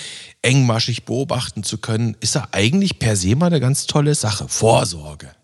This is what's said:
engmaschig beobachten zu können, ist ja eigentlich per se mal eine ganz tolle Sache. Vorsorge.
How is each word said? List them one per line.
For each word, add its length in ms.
engmaschig 640
beobachten 580
zu 140
können, 420
ist 140
ja 180
eigentlich 460
per 180
se 200
mal 100
eine 140
ganz 260
tolle 280
Sache. 360
Vorsorge. 920